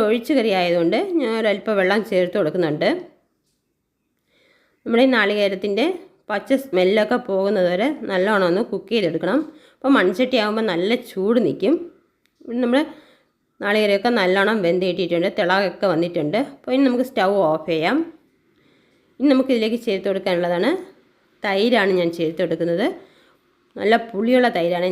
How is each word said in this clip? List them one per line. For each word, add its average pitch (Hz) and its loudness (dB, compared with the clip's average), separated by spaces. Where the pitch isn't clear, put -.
ഒഴിച്ച് 233 0
കറി 226 2
ആയതുകൊണ്ട് 175 2
ഞാൻ 226 -2
ഒരല്പം 208 -2
വെള്ളം 196 2
ചേർത്ത് 180 0
കൊടുക്കുന്നുണ്ട്. 160 0
നമ്മുടെ 233 2
ഈ 262 4
നാളികേരത്തിൻ്റെ 202 0
പച്ച 202 -4
സ്മെല്ലൊക്കെ 214 2
പോകുന്നത് 196 0
വരെ 196 0
നല്ലോണം 190 2
ഒന്ന് 190 0
കുക്ക് 190 -8
ചെയ്തെടുക്കണം. 180 0
അപ്പോൾ 277 -2
മൺചട്ടി 226 0
ആകുമ്പോൾ 214 -2
നല്ല 180 -2
ചൂട് 208 -2
നിൽക്കും. 196 0
ഇവിടെ 240 -8
നമ്മുടെ 247 2
നാളികേരമൊക്കെ 202 2
നല്ലോണം 196 2
വെന്ത് 180 0
കിട്ടിയിട്ടുണ്ട്, 175 -2
തിളകൊക്കെ 190 0
വന്നിട്ടുണ്ട്. 165 -2
അപ്പോൾ - -8
ഇനി 277 4
നമുക്ക് 247 0
സ്റ്റൗ 190 0
ഓഫ് 156 -2
ചെയ്യാം. 170 0
ഇനി 269 2
നമുക്കിതിലേക്ക് 240 0
ചേർത്ത് 196 -2
കൊടുക്കാനുള്ളതാണ് 185 0
തൈരാണ് 202 2
ഞാൻ 170 0
ചേർത്ത് 165 -4
കൊടുക്കുന്നത്. 170 -2
നല്ല 214 2
പുളിയുള്ള 240 2
തൈരാണ് 175 0